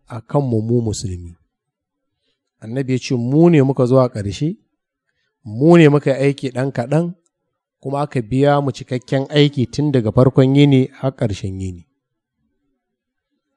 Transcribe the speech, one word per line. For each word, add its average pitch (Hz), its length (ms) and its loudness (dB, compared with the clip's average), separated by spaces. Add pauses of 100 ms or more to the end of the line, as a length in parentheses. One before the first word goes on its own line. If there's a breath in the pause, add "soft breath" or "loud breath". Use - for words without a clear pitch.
a 113 120 -14
kanmu 123 420 -2
mu 117 200 0
musulmi. 92 520 -8 (1300)
Annabi 127 300 -6
ya 127 60 -2
ce, - 180 -6
"Mu 143 340 2
ne 151 120 4
muka 131 240 0
zo 131 140 2
a 127 80 2
ƙarshe, 107 480 -6 (880)
mu 131 340 4
ne 156 100 8
muka 143 220 2
yi 127 140 -2
aiki 139 280 -4
ɗan 127 200 -4
kaɗan, 156 420 -4 (680)
kuma 139 220 -8
aka 139 200 -6
biya 139 380 0
mu 139 100 -4
cikakken 131 600 -6
aiki 147 360 2
tun 147 260 -4
daga 107 200 -2
farkon 131 420 2
yini 139 380 4
har 135 240 -6
ƙarshen 98 440 -8
yini." 90 260 -12 (1700)